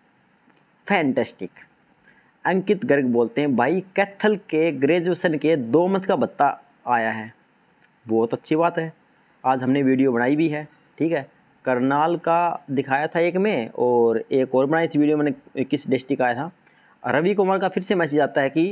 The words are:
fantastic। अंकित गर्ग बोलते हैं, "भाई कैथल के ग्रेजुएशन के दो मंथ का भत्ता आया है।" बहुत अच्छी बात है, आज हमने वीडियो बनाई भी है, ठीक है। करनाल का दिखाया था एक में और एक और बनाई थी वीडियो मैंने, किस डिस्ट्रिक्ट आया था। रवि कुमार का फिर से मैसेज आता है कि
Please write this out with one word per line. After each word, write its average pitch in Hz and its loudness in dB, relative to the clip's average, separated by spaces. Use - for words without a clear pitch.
fantastic। 127 -2
अंकित 190 0
गर्ग 139 2
बोलते 120 0
हैं, 147 0
"भाई 139 2
कैथल 202 0
के 160 2
ग्रेजुएशन 165 0
के 156 2
दो 135 2
मंथ 190 0
का 190 0
भत्ता 120 0
आया 117 0
है।" 110 -8
बहुत 113 0
अच्छी 156 -4
बात 165 0
है, 160 -6
आज 131 0
हमने 131 0
वीडियो 131 2
बनाई 123 0
भी 160 0
है, 151 -6
ठीक 160 -2
है। 139 -4
करनाल 139 0
का 170 -2
दिखाया 135 -2
था 165 -2
एक 170 0
में 185 -2
और 117 2
एक 131 0
और 131 2
बनाई 160 0
थी 147 -2
वीडियो 147 2
मैंने, 143 -4
किस - -4
डिस्ट्रिक्ट 131 -2
आया 123 0
था। 147 -8
रवि 151 0
कुमार 190 0
का 190 -2
फिर 185 -4
से 202 -2
मैसेज 151 0
आता 143 0
है 135 0
कि 160 0